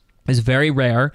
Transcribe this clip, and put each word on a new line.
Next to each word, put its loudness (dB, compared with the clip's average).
is 0
very 0
rare, 0